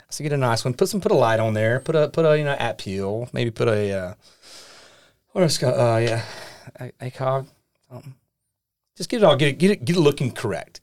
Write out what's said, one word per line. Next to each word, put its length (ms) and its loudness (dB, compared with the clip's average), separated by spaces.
said, 140 -12
"Get 100 -2
a 40 0
nice 260 0
one. 100 -2
Put 160 0
some, 120 -4
put 100 0
a 40 4
light 240 4
on 140 0
there. 260 0
Put 160 -4
a, 140 2
put 160 0
a, 120 4
you 60 0
know, 140 -2
at 200 -4
peel. 560 -6
Maybe 180 -2
put 160 -2
a, 240 0
uh, 220 -6
what 100 0
else 160 2
got, 200 0
uh, 200 4
yeah, 260 0
a, 120 -14
A 100 -10
cog, 360 -4
something. 260 -20
Just 140 -10
get 80 -2
it 80 2
all, 100 8
get 140 2
it, 80 -6
get 140 4
it, 140 -2
get 120 0
it 20 2
looking 320 2
correct. 520 -8